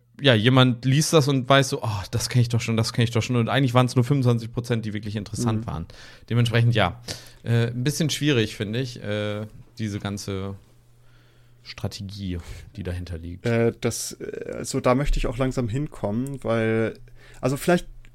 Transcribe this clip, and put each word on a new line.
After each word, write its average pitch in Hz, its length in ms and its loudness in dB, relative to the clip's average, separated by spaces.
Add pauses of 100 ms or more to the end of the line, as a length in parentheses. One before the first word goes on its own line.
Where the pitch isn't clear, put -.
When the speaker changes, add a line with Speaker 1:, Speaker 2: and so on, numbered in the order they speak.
(220)
Speaker 1:
ja, 135 140 6
jemand 127 500 6
liest 139 280 2
das 151 140 6
und 135 220 2
weiß 135 200 6
so, 143 120 -4
„Oh, 104 300 -4
das - 180 -2
kenn 123 140 4
ich 117 60 0
doch 113 120 0
schon, 113 160 -2
das 113 160 0
kenn 120 100 2
ich 113 80 0
doch 113 120 2
schon.“ 127 140 -2
Und 113 120 2
eigentlich 123 240 2
waren's 123 220 4
nur 123 100 4
fünfundzwanzig 120 480 0
Prozent, 113 320 -2
die 104 80 -6
wirklich 107 220 -8
interessant 110 460 -2
Speaker 2:
Mhm. 113 60 -12
Speaker 1:
waren. 85 180 -6 (440)
Dementsprechend, 117 460 2
ja, 95 260 2 (420)
äh, 117 240 2
ein 120 160 -4
bisschen 147 280 0
schwierig, 123 440 2
finde 107 240 -4
ich, 120 220 -8
äh, 104 460 -4 (320)
diese 104 200 -4
ganze 98 560 -6 (1080)
Strategie, 98 760 -8 (380)
die 95 80 -10
dahinter 87 340 -8
liegt. 87 300 -10
Speaker 2:
Äh, 117 340 2
das, - 320 -4
äh, - 400 -10
also - 260 -6
da 131 140 4
möchte 143 240 2
ich - 80 0
auch 120 120 -4
langsam 131 300 0
hinkommen, 127 760 -4
weil, 113 560 0 (400)
also 139 180 0
vielleicht, 175 300 2 (280)